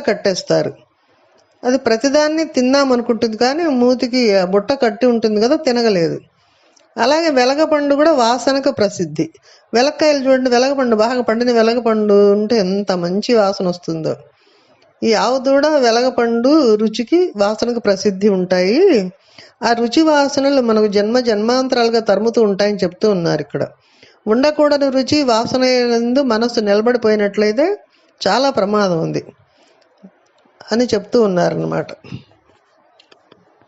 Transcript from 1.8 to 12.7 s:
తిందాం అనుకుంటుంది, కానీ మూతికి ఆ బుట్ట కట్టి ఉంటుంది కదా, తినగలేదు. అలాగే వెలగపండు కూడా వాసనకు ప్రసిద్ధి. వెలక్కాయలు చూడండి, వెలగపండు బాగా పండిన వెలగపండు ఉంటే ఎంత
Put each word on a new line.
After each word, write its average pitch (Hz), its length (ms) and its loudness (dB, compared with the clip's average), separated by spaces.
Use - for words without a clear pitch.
తిందాం 269 480 0
అనుకుంటుంది, 233 440 -2
కానీ 277 300 0
మూతికి 247 680 0
ఆ 190 80 2
బుట్ట 202 280 -2
కట్టి 247 340 0
ఉంటుంది 220 340 0
కదా, 247 160 2
తినగలేదు. 208 640 -2
అలాగే 311 320 0
వెలగపండు 285 640 0
కూడా 302 180 4
వాసనకు 262 580 0
ప్రసిద్ధి. 185 600 -4
వెలక్కాయలు 285 540 0
చూడండి, 262 220 2
వెలగపండు 254 460 0
బాగా 240 260 0
పండిన 233 300 0
వెలగపండు 220 800 2
ఉంటే 214 240 0
ఎంత 196 360 -2